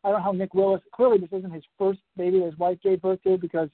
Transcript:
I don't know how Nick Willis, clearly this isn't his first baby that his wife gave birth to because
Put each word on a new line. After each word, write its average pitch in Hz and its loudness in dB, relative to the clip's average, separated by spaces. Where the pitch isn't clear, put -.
I 202 0
don't 202 0
know 175 -4
how 202 -2
Nick 190 -4
Willis, 196 2
clearly 240 4
this 180 -2
isn't 185 -8
his 160 -14
first 196 -2
baby 185 2
that 175 0
his 156 -8
wife 175 -2
gave 190 0
birth 190 -2
to 185 2
because 165 -4